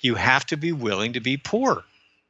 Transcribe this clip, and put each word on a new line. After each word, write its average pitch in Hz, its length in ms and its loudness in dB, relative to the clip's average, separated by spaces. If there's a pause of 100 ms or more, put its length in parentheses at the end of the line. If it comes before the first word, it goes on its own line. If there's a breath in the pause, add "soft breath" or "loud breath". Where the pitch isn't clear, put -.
you 123 140 2
have 127 320 2
to 165 100 -4
be 160 140 -2
willing 113 420 -2
to 127 60 -4
be 131 180 -2
poor." 240 460 0 (460)